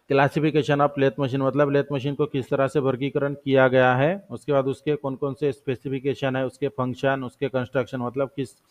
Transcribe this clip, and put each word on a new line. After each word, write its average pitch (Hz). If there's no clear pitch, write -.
classification 143
of 143
lathe 135
machine, 139
मतलब 135
लेथ 139
मशीन 139
को 143
किस 139
तरह 135
से 147
वर्गीकरण 135
किया 135
गया 127
है, 156
उसके 123
बाद 135
उसके 139
कौन 135
कौन 135
से 143
specification 131
है, 131
उसके 135
function, 135
उसके 127
construction, 127
मतलब 123
किस 135